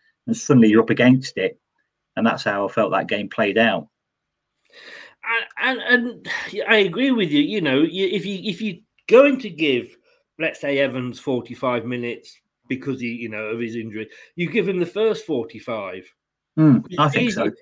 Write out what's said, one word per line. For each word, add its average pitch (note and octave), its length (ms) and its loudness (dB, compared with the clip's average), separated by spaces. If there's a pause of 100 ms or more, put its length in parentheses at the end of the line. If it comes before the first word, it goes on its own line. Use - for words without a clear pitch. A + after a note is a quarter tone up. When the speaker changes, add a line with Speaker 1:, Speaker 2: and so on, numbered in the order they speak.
(260)
Speaker 1:
And A#2 100 -4
suddenly A#2+ 320 6
you're A2 140 6
up A2+ 80 -4
against B2+ 480 4
it. F#2+ 200 -4 (580)
And A2 100 0
that's G#2+ 180 -2
how G2+ 220 -2
I - 60 -4
felt G#2 180 0
that F#2+ 160 -2
game G2+ 240 -4
played G2+ 260 -2
out. G#2+ 320 0 (1700)
Speaker 2:
And, B3 220 -2
and, A#3+ 260 2
and A3+ 220 -12 (220)
yeah, G3+ 180 -6
I A3 100 6
agree G#3 340 2
with G3+ 180 0
you. C#3+ 100 4
You F#3+ 200 0
know, C#3 220 2
you, F3+ 260 0
if F3+ 180 -4
you, G3 160 -6
if F#3 180 -6
you're G#3 160 -6 (300)
going C4 340 6
to G#3+ 100 -10
give, C#3+ 460 -2 (420)
let's D#3 220 -6
say, C#3+ 180 -2
Evans B2 420 -4
forty-five B2 640 -4
minutes A#2+ 520 -8 (320)
because C3 320 -6
he, A#2+ 80 -6
you A#2 200 -8
know, G#2+ 180 -10
of A2+ 140 -6
his A#2 160 -8
injury, A2 320 -10 (280)
you E3+ 140 -4
give F#3 180 0
him F#3 120 -2
the E3 60 -2
first A3 400 -2
forty-five. A2 800 -8 (540)
Speaker 1:
Mm, D3 260 6 (140)
I D3+ 80 2
Speaker 2:
It's C#3 80 0
Speaker 1:
think A#3+ 140 0
Speaker 2:
easier, G#3 180 -2
Speaker 1:
so. - 160 -4